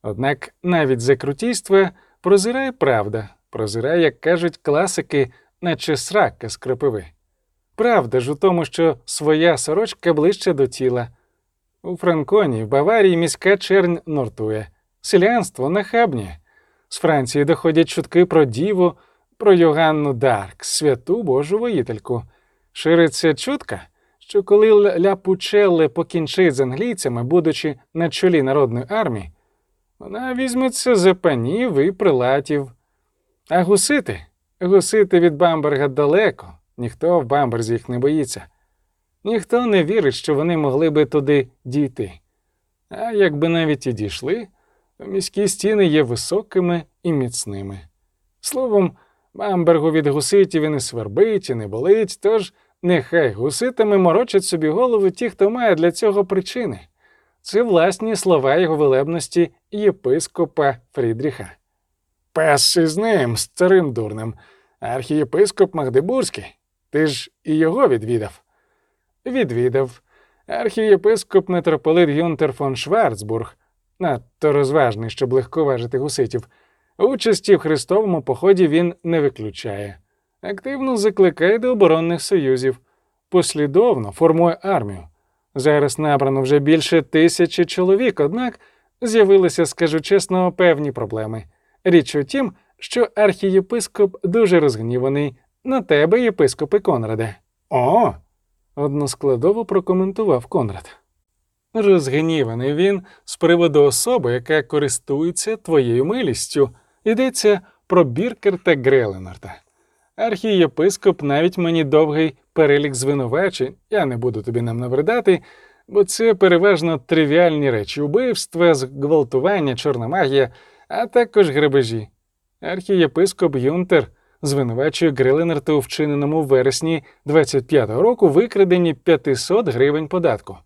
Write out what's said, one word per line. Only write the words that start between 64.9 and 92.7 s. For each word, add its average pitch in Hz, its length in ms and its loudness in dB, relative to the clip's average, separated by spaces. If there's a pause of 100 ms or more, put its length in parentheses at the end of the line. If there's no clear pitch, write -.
Магдебурзький. 156 720 -2 (440)
Ти 156 180 0
ж 135 240 -8 (120)
і 156 120 -4
його 170 320 2
відвідав? 110 560 -4 (800)
Відвідав. 131 760 -2 (460)
Архієпископ 208 1000 0
митрополит 165 600 2
Гюнтер 151 440 -2
фон 135 220 -6
Шварцбург, 117 800 -4 (420)
надто 151 520 -4
розважний, 131 580 0
щоб 123 240 -4
легковажити 131 640 -2
гуситів, 127 500 -4 (500)
участі 214 580 2
в 151 40 0
хрестовому 165 600 0
поході 180 460 2
він 170 360 0
не 165 180 -2
виключає. 104 760 -6 (440)
Активно 262 560 -6
закликає 196 640 2
до 254 120 -2
оборонних 170 500 2
союзів. 131 580 0 (500)
Послідовно 151 800 0
формує 165 500 2
армію. 101 460 -4 (480)
Зараз 143 440 0
набрано 139 420 0
вже 139 180 2
більше 156 420 2
тисячі 165 640 2
чоловік, 196 540 0
однак 214 400 -4 (420)
з'явилися, 196 640 4
скажу 160 360 -2
чесно, 185 500 0
певні 165 400 2
проблеми. 110 520 -8 (400)
Річ 170 320 4
у 147 80 0
тім, 247 300 -4 (240)